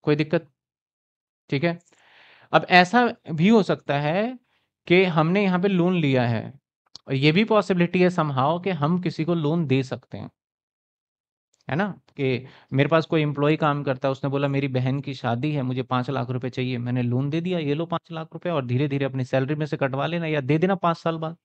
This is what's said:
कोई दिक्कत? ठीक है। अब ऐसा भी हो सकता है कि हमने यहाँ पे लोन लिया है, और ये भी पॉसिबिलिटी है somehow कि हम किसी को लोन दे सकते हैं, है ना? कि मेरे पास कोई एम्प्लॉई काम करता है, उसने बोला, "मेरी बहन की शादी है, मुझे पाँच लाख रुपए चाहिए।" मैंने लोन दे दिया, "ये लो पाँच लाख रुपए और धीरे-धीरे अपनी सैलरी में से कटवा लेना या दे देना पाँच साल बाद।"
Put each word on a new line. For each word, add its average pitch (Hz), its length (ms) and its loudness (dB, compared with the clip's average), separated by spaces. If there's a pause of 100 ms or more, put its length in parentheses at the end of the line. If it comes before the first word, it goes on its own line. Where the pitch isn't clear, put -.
कोई 151 140 2
दिक्कत? 156 360 -2 (960)
ठीक 143 140 -2
है। 170 160 -2 (720)
अब 160 160 4
ऐसा 185 460 4 (160)
भी 165 180 2
हो 220 140 6
सकता 143 360 -2
है 196 400 -2 (480)
कि 180 160 6
हमने 175 400 2
यहाँ 185 160 2
पे 185 80 0
लोन 185 280 2
लिया 131 320 2
है, 117 260 -2 (540)
और 147 60 -4
ये 139 180 4
भी 190 120 4
पॉसिबिलिटी 185 580 2
है 180 80 6
somehow 156 540 0
कि 196 60 -4
हम 170 320 0
किसी 160 240 -4
को 170 80 0
लोन 165 340 0
दे 131 160 2
सकते 123 340 -10
हैं, 104 140 -12 (1400)
है 135 60 -4
ना? 190 340 -4
कि 131 360 -4 (280)
मेरे 139 160 2
पास 160 160 2
कोई 160 160 0
एम्प्लॉई 147 340 0
काम 147 280 -2
करता 135 240 -4
है, 135 40 0
उसने 135 180 -4
बोला, 143 180 -2
"मेरी 139 200 -2
बहन 127 320 -2
की 139 140 -8
शादी 127 380 -2
है, 147 100 -2
मुझे 127 220 -4
पाँच 123 260 -2
लाख 123 200 -4
रुपए 127 200 -4
चाहिए।" 127 280 -4
मैंने 123 240 -2
लोन 123 280 0
दे 160 120 -2
दिया, 180 180 -2
"ये 143 140 -2
लो 160 120 -2
पाँच 170 260 -6
लाख 160 220 -10
रुपए 165 160 -6
और 147 160 0
धीरे-धीरे 139 400 0
अपनी 131 180 -4
सैलरी 135 320 0
में 151 100 -4
से 151 120 -6
कटवा 135 280 -2
लेना 165 220 -4
या 151 140 0
दे 139 160 2
देना 185 180 2
पाँच 170 220 0
साल 170 200 -4
बाद।" 160 280 -8